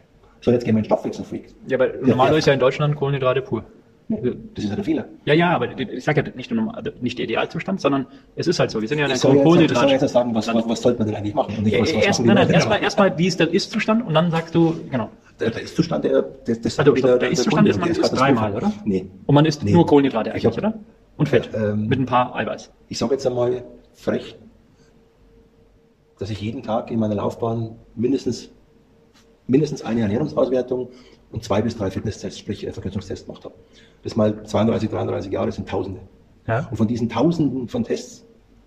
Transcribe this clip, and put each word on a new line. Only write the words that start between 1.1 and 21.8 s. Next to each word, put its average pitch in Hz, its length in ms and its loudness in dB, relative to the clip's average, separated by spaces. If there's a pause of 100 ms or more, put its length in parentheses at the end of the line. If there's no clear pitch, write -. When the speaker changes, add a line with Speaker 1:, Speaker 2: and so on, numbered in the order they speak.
Speaker 2:
Ja, 131 100 0
aber 123 100 4
Speaker 1:
Der 131 220 -4
Speaker 2:
Normalo 131 220 4
Speaker 1:
Fett- 156 80 4
Speaker 2:
ist 147 80 0
ja 143 60 8
in 135 60 0
Deutschland 147 360 2
Kohlenhydrate 135 460 0
pur. 110 220 -6 (460)
Speaker 1:
Nee, 214 100 -2 (340)
das 98 120 -6
ist 101 40 -2
ja 101 60 -6
der 101 80 -4
Fehler. 147 220 -2 (180)
Speaker 2:
Ja, 151 100 2
ja, 170 220 4
aber 117 240 -4
ich 127 240 -8
sag 147 140 0
ja 135 60 4 (120)
nicht 127 140 -12
der 117 80 -2
Normal-, 110 180 -2
also - 240 -8
nicht 120 180 -4
der 120 60 -2
Idealzustand, 165 560 -2
sondern 139 260 0 (300)
es - 120 -4
ist 180 120 2
halt 107 100 2
so. 110 120 -6
Wir 110 80 -4
sind 151 100 -2
ja 143 60 0
in 135 80 0
Speaker 1:
Ich 131 120 0
Speaker 2:
einer 135 80 6 (100)
Speaker 1:
soll 165 140 6
jetzt, 160 140 6
ich 123 60 0
soll 277 100 4
Speaker 2:
Kohlenhydrat- 269 140 2
Speaker 1:
jetzt 185 120 0
sagen, 120 220 2
was, 110 100 -2
Speaker 2:
Dann 113 120 0
Speaker 1:
was, 113 120 0
was 113 120 -4
sollte - 180 2
man 107 80 -2
denn 104 80 -4
eigentlich 101 180 -4
machen? - 240 -4
Und 104 60 -2
nicht, 107 100 2
Speaker 2:
Ja, 117 80 2
Speaker 1:
was, 101 140 0
was 104 100 2
Speaker 2:
erst, 98 140 2
Speaker 1:
machen 123 40 0
die 117 40 4
Speaker 2:
nein, 104 80 8
nein, - 120 6
Speaker 1:
Leute? - 80 4
Speaker 2:
erstmal, 196 280 2
erstmal, 202 340 2
wie 175 100 2
ist 175 120 0
der 165 120 2
Ist-Zustand 220 540 0
und 160 80 -2
dann 165 160 4
sagst 165 240 -4
du, 165 220 4 (160)
genau. - 180 -4 (300)
Speaker 1:
Der, - 120 -2
der - 100 -6
Ist-Zustand, - 420 -2
der, 135 180 2
der, - 360 -6
der 117 200 -4
Speaker 2:
Also, 147 160 6
Speaker 1:
der, 127 240 4
Speaker 2:
der 120 140 0
Ist-Zustand 110 340 2
Speaker 1:
der 98 80 4
Speaker 2:
ist, 98 60 -2
man - 100 0
Speaker 1:
ist - 80 -2
Speaker 2:
isst - 140 0
Speaker 1:
Katastrophe. 135 240 4
Speaker 2:
dreimal, 107 220 0
oder? 208 160 -2 (100)
Speaker 1:
Nee. 95 260 -2 (160)
Speaker 2:
Und 143 100 4
man 147 100 6
isst 151 180 -2
Speaker 1:
Nee. 104 80 0
Speaker 2:
nur 170 140 6
Kohlenhydrate 139 460 4
Speaker 1:
Ich - 140 -2
Speaker 2:
eigentlich, 117 120 0
Speaker 1:
hab, - 0 -
Speaker 2:
oder? 220 220 -2 (360)
Und 151 140 0
Fett. - 260 2
Speaker 1:
ähm, 107 320 0